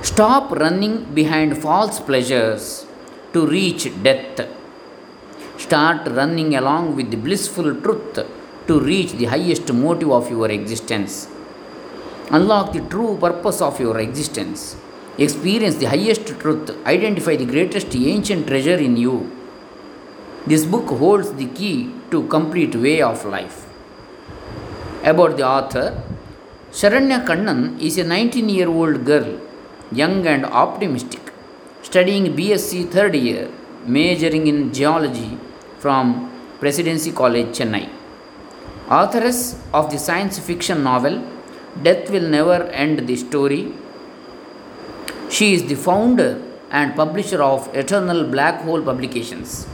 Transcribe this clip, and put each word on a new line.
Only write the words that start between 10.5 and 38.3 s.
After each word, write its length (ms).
existence. 760
Unlock 440
the 80
true 360
purpose 440
of 180
your 180
existence. 760
Experience 600
the 180
highest 320
truth. 420
Identify 500
the 120
greatest 480
ancient 500
treasure 320
in 100
you. 180
This 200
book 220
holds 460
the 140
key 440
to 160
complete 480
way 260
of 240
life. 400
About 340
the 100
author, 560
Sharanya 540
Kannan 560
is 160
a 60
nineteen-year-old 1000
girl, 340
young 360
and 180
optimistic, 840
studying 520
B 180
S 160
C 140
third 320
year, 340
majoring 600
in 260
geology 640
from 280
Presidency 520
College, 460
Chennai. 300